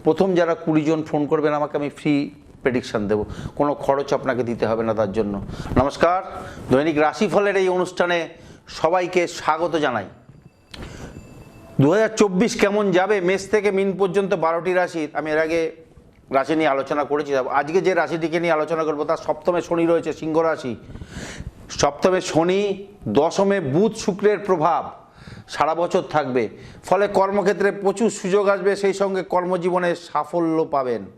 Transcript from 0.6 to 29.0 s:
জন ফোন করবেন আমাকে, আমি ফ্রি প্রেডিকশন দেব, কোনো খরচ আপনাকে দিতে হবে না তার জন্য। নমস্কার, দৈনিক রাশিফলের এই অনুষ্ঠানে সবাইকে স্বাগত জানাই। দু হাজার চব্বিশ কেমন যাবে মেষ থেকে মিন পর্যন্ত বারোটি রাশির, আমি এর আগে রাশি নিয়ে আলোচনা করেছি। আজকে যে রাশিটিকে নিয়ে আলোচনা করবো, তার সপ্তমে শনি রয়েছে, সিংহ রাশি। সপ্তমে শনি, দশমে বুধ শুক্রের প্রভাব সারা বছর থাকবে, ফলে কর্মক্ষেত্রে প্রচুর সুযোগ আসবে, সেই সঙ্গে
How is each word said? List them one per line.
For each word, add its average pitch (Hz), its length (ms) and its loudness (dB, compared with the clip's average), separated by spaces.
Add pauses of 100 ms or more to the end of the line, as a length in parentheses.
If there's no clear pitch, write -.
জন 156 180 0
ফোন 151 240 -2
করবেন 151 260 0
আমাকে, 147 240 -4
আমি 147 140 -4
ফ্রি 143 400 0 (320)
প্রেডিকশন 120 460 -2
দেব, 104 160 2 (320)
কোনো 143 180 0
খরচ 139 380 0
আপনাকে 127 300 -2
দিতে 117 240 -2
হবে 113 160 0
না 110 120 0
তার 104 180 0
জন্য। 101 340 -2 (300)
নমস্কার, 165 460 2 (480)
দৈনিক 147 280 4
রাশিফলের 185 580 2
এই 190 120 2
অনুষ্ঠানে 175 600 0 (400)
সবাইকে 175 580 0
স্বাগত 160 500 -2
জানাই। 127 280 0 (1800)
দু 139 100 6
হাজার 214 260 4
চব্বিশ 202 440 2
কেমন 202 300 4
যাবে 190 300 2
মেষ 185 300 -2
থেকে 208 200 2
মিন 196 220 0
পর্যন্ত 196 420 0
বারোটি 165 380 0
রাশির, 175 400 0
আমি 147 180 -4
এর 151 80 2
আগে 160 340 0 (580)
রাশি 135 260 2
নিয়ে 156 120 2
আলোচনা 139 360 0
করেছি। 143 320 -2
আজকে 143 440 0
যে 180 140 2
রাশিটিকে 165 460 0
নিয়ে 170 120 2
আলোচনা 156 320 0
করবো, 151 200 -2
তার 156 120 0
সপ্তমে 165 460 -2
শনি 170 240 0
রয়েছে, 165 260 0
সিংহ 160 260 -2
রাশি। 156 380 -2 (920)
সপ্তমে 180 500 2
শনি, 190 680 0 (220)
দশমে 190 520 2
বুধ 165 340 0
শুক্রের 202 440 0
প্রভাব 170 520 0 (580)
সারা 151 260 0
বছর 175 280 0
থাকবে, 131 460 0 (360)
ফলে 196 240 4
কর্মক্ষেত্রে 196 640 2
প্রচুর 196 380 0
সুযোগ 196 380 0
আসবে, 196 280 2
সেই 196 160 0
সঙ্গে 190 300 -2